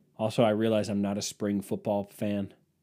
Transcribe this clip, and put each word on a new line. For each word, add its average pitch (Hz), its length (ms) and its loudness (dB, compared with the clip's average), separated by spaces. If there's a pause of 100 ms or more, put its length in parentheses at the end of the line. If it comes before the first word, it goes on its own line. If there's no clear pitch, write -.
(180)
Also, 110 240 2
I 110 80 6
realize 107 380 2
I'm 101 140 0
not 101 160 -2
a 101 40 -6
spring 101 380 -2
football 101 520 -4
fan. 104 420 -4 (280)